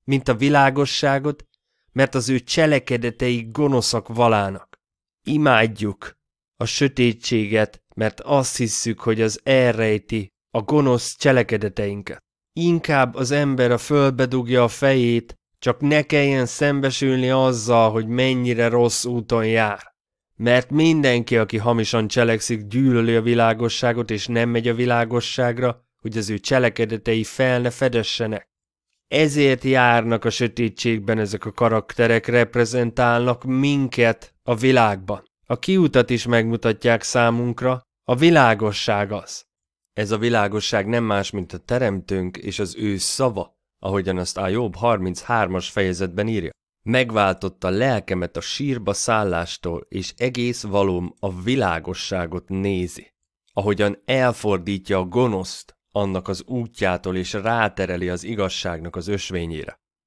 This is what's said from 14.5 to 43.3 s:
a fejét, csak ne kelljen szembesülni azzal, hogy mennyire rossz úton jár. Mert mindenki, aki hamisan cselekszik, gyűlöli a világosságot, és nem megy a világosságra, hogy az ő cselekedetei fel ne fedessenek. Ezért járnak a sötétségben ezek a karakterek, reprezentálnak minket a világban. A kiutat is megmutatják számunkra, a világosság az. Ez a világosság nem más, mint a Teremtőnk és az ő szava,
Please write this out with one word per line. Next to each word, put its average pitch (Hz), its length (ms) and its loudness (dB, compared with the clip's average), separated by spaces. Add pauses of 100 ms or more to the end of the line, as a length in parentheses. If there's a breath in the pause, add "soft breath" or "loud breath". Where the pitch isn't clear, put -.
a 120 40 4
fejét, 120 680 0 (240)
csak - 220 -2
ne 147 200 4
kelljen 139 440 2
szembesülni 135 840 0
azzal, 120 600 4
hogy 113 160 -2
mennyire 123 600 0
rossz 120 380 2
úton 117 420 -2
jár. 110 460 -2 (420)
Mert 123 340 2
mindenki, 143 680 2
aki 110 200 0
hamisan 113 500 0
cselekszik, 113 600 0
gyűlöli 117 480 2
a 113 60 4
világosságot, 117 920 0
és 104 160 -4
nem 120 220 0
megy 117 180 0
a 120 60 2
világosságra, 120 1120 -2 (140)
hogy 110 160 -8
az 104 120 -4
ő 107 100 -4
cselekedetei 113 840 0
fel 127 380 0
ne 123 80 -2
fedessenek. 117 800 -4 (600)
Ezért 143 560 2
járnak 120 640 2
a 117 40 0
sötétségben 113 920 -2
ezek 104 260 -6
a 107 60 -8
karakterek, 113 760 0
reprezentálnak 120 1160 0
minket 131 1000 0
a 120 120 -2
világban. 107 680 2 (220)
A 123 140 -4
kiutat 160 500 4
is 120 160 -2
megmutatják 117 800 0
számunkra, 120 800 0 (220)
a 123 120 0
világosság 113 960 4
az. - 400 -12 (420)
Ez 107 180 -6
a 110 60 0
világosság 104 720 0
nem 120 160 0
más, 101 260 -2
mint 95 240 -8
a 92 40 -12
Teremtőnk 95 800 -2
és - 220 -8
az 95 160 -6
ő 104 220 -2
szava, 101 600 -4 (220)